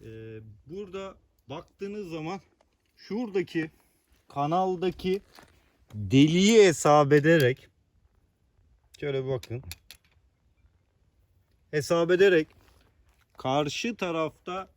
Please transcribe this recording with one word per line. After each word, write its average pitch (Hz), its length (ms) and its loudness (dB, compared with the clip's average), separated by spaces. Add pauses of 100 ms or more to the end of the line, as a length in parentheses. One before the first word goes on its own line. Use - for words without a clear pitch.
Ee, 110 380 -18 (260)
burada 190 500 -14 (320)
baktığınız 196 600 -14
zaman 165 320 -10 (560)
şuradaki 185 760 -6 (560)
kanaldaki 185 960 -2 (720)
deliği 156 720 6
hesap 147 480 4
ederek, 147 560 2 (1300)
şöyle 135 260 -6
bir 131 40 -8
bakın. 127 340 -8 (2000)
Hesap 170 400 0
ederek 180 360 4 (880)
karşı 147 580 -4
tarafta 180 800 -8